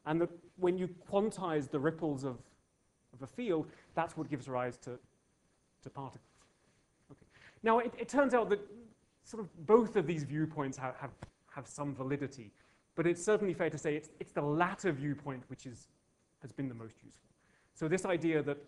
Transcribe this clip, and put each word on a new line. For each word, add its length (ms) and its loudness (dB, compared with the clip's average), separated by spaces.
and 140 2
that 100 0
when 180 2
you 140 -2
quantize 580 0
the 100 -2
ripples 440 -2
of, 160 -6
of 80 -20
a 60 -10
field, 400 -2
that's 240 -2
what 140 -6
gives 160 -6
rise 300 -2
to, 200 -12
to 80 -14
particles. 340 -12
Okay. 160 -20
Now, 160 6
it, 220 0
it 100 -8
turns 240 4
out 160 4
that 120 2
sort 180 -10
of 240 -14
both 280 8
of 120 4
these 160 0
viewpoints 520 -2
have, 200 -6
have, 160 -10
have 140 -12
some 260 -6
validity, 580 -6
but 120 2
it's 160 2
certainly 300 4
fair 160 0
to 80 -4
say 180 -2
it's, 140 -8
it's 140 -14
the 80 0
latter 500 2
viewpoint 560 -4
which 180 -14
is, 220 -16
has 100 -14
been 160 -4
the 80 -8
most 260 -14
useful. 280 -20
So 140 -4
this 160 0
idea 400 2
that 140 -2